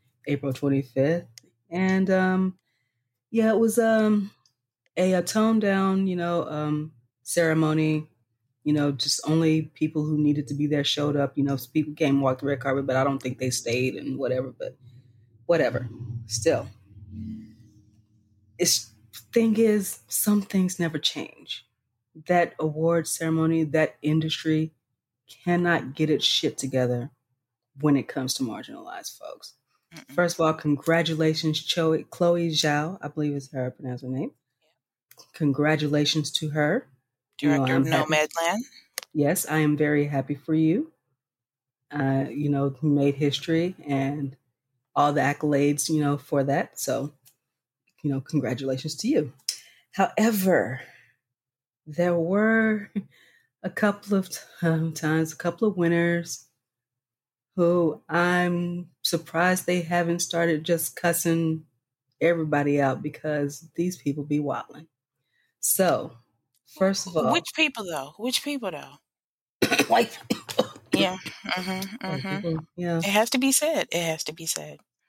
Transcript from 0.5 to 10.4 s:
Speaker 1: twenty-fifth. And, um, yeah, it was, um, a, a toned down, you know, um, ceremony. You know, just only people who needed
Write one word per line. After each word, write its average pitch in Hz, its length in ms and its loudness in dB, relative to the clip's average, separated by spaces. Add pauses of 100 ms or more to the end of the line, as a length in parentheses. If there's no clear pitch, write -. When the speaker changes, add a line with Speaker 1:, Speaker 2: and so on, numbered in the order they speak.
Speaker 1:
twenty-fifth. 139 760 0 (440)
And, 190 400 2
um, 185 480 2 (720)
yeah, 220 200 4
it 220 80 4
was, 226 200 2
um, 214 520 2 (680)
a, 185 180 4
a 180 80 2
toned 220 400 2
down, 190 440 2
you 185 100 -2
know, 170 320 0
um, 151 440 -4 (300)
ceremony. 156 840 2 (560)
You 151 100 2
know, 147 180 2
just - 360 -2
only 160 340 4
people 156 420 -4
who 151 140 0
needed 147 300 2